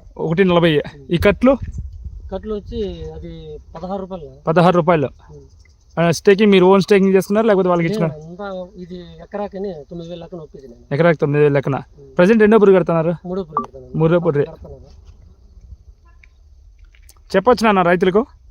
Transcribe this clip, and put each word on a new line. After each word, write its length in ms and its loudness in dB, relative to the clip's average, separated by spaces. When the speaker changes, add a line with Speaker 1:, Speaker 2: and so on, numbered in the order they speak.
Speaker 1:
ఒకటి 280 2
నలభై. 340 4
Speaker 2:
ఉమ్. 320 -10
Speaker 1:
ఈ 60 0
కట్లు? 400 2
Speaker 2:
కట్లు 220 -10
వచ్చి 580 -10
అది 460 -18
పదహారు 260 -10
రూపాయలు. 300 -14
Speaker 1:
పదహారు 300 4
రూపాయలు. 300 2
Speaker 2:
ఉమ్. 960 -14
Speaker 1:
ఆ, 100 2
స్టేకింగ్ 420 4
మీరు 140 6
ఓన్ 140 6
స్టేకింగ్ 340 2
చేసుకున్నారా, 320 0
లేకపోతే 220 2
వాళ్ళకి 200 0
Speaker 2:
లేదు, 140 -4
Speaker 1:
ఇచ్చినారా? 260 -6
Speaker 2:
అంతా 480 -12
ఇది 180 -16
ఎకరాకని 760 -12
తొమ్మిది 380 -14
వేల 100 -14
లెక్కన 180 -16
ఒప్పింది 300 -20
నేను. 260 -12
Speaker 1:
ఎకరాకి 240 2
తొమ్మిది 260 0
వేల 80 2
లెక్కన. 240 -2
Speaker 2:
ఉమ్. 420 -16
Speaker 1:
ప్రజెంట్ 240 4
ఎన్నో 160 6
పురుగు 180 6
కడుతున్నారు? 380 0
Speaker 2:
మూడో 160 -8
పురుగు 200 -8
కడుతున్నాను. 360 -12
Speaker 1:
మూడో 200 2
పురుగు. 260 0
Speaker 2:
కడుతున్నాను. 400 -20
Speaker 1:
చెప్పొచ్చు 280 2
నాన్న 180 4
రైతులకు? 440 2